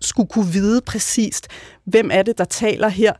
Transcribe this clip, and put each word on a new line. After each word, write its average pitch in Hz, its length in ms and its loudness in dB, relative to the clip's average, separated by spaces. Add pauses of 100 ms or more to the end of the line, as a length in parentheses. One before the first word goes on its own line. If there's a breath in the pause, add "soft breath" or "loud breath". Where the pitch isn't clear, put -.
skulle - 280 0
kunne 214 220 0
vide 202 300 2
præcist, - 640 -4 (380 loud breath)
hvem 214 280 2
er 190 80 4
det, 220 160 0
der - 80 0
taler 214 420 -2
her, 202 320 2